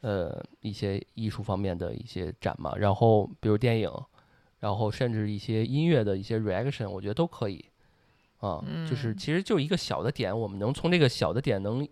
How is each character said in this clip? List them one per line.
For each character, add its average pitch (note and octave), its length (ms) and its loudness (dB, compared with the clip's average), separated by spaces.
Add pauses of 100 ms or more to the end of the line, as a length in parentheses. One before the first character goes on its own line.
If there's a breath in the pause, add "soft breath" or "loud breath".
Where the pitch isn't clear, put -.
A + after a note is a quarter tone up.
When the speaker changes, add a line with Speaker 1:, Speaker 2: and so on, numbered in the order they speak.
Speaker 1:
呃， G2 400 -2 (200)
一 G#2+ 100 -4
些 G2+ 300 -2 (120)
艺 A2 160 -2
术 G#2 140 -6
方 G2 140 0
面 F#2+ 200 0
的 F2 160 -4
一 - 120 -10
些 F2+ 340 -6
展 - 180 -4
嘛， - 200 -4
然 G2+ 180 4
后 A2 340 6 (100)
比 A2 100 0
如 G#2+ 80 4
电 A#2 220 4
影， G2+ 120 -2 (680)
然 G2+ 180 -2
后 A2 120 0
甚 A#2+ 240 0
至 G#2+ 160 0
一 G#2 80 -4
些 A2 280 0
音 C#3+ 200 2
乐 D3 180 6
的 G2 140 2
一 F#2+ 60 -6
些 A2 160 -2
reaction， G#2+ 500 -2
我 F#2+ 120 -8
觉 G2+ 80 -4
得 G#2 40 -2
都 E3+ 140 0
可 A2 220 -6
以。 F2+ 140 -10 (760)
啊， F#2 260 -4
Speaker 2:
嗯。 D#3+ 220 -6
Speaker 1:
就 B2+ 80 -2
是 A2+ 180 -4
其 G#2 200 -4
实 F#3 100 0
就 G3 160 2
一 C#3 80 0
个 E3+ 100 0
小 - 240 -4
的 A#2 100 0
点， G#2 260 -2
我 A2+ 100 -2
们 G2 100 -8
能 G#2+ 160 0
从 - 160 0
这 F3+ 80 6
个 D3 100 8
小 F2 260 2
的 E2 80 0
点 G2 200 0
能 A#2 300 -2